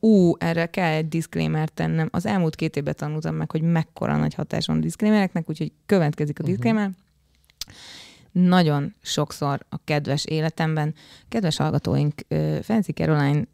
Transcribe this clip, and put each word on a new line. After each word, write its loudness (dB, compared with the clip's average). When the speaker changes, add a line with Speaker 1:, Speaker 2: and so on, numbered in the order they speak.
Speaker 1:
ú, 6
erre 0
kell 0
egy 0
disclaimer -2
tennem. -2
Az -2
elmúlt 0
két -4
évben -4
tanultam -4
meg, -4
hogy -2
mekkora 0
nagy 0
hatás -4
van -2
a 0
disclaimereknek, 0
úgyhogy -6
következik 0
a -6
Speaker 2:
Mhm. -2
Speaker 1:
disclaimer. 0
Nagyon 4
sokszor -4
a -12
kedves -2
életemben, -2
kedves -2
hallgatóink, 0
ö, -2
Fancy 0
Caroline 0